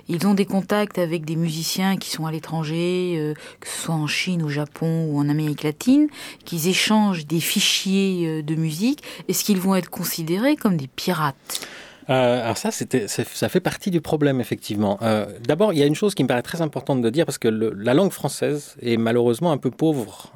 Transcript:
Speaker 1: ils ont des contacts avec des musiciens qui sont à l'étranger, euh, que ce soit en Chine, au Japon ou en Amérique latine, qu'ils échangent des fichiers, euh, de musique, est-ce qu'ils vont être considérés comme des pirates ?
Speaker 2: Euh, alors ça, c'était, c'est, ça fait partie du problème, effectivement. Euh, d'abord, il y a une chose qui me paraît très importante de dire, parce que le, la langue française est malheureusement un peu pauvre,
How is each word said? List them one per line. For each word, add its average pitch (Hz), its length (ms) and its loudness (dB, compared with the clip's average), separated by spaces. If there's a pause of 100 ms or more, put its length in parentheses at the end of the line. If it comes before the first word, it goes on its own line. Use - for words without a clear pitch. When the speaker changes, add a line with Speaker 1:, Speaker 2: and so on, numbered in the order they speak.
Speaker 1:
ils 165 180 -2
ont 208 80 6
des 196 120 2
contacts 208 520 -2
avec 165 280 -2
des 160 100 -4
musiciens 165 640 0
qui - 120 -8
sont 156 160 -4
à 160 60 -4
l'étranger, 165 880 -2
euh, 151 160 -2 (260)
que - 80 -16
ce - 140 -10
soit 165 140 -2
en 151 120 0
Chine, 170 360 -2
au 147 60 -2
Japon 160 640 -2
ou 143 80 0
en 143 80 2
Amérique 151 360 0
latine, 254 440 4 (380)
qu'ils 170 240 -2
échangent 190 580 2
des 165 140 0
fichiers, 190 880 2
euh, 156 160 -2
de 156 120 -2
musique, 160 480 0 (240)
est-ce 185 160 -2
qu'ils 196 160 2
vont 190 160 2
être 180 140 0
considérés 185 680 0
comme 196 220 2
des 135 100 -4
pirates ? - 800 -4 (420)
Speaker 2:
Euh, 123 340 4
alors 113 140 -2
ça, 220 140 -4
c'était, 110 360 -2
c'est, - 200 -2
ça - 200 -2
fait - 140 0
partie - 280 -4
du 170 120 0
problème, 143 400 2
effectivement. 104 600 0
Euh, 107 240 2 (200)
d'abord, 165 260 4
il 156 80 2
y 143 40 6
a - 20 6
une 151 100 4
chose 202 200 0
qui 147 80 2
me 127 40 2
paraît 123 140 2
très 165 200 -6
importante 139 400 0
de 117 80 4
dire, 156 160 2
parce - 120 -6
que - 100 0
le, 110 260 0
la 107 200 0
langue 180 180 4
française - 680 -4
est 117 160 2
malheureusement 120 540 2
un 139 60 2
peu 127 140 -2
pauvre, 139 640 -2